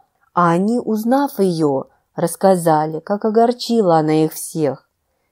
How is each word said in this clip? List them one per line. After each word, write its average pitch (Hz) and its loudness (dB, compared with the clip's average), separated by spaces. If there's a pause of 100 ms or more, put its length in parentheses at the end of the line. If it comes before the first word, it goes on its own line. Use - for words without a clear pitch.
(340)
а 170 2
они, 202 0
узнав 233 -2
ее, 160 0 (280)
рассказали, 165 0
как 208 -4
огорчила 226 2
она 156 2
их 156 0
всех. - -6 (420)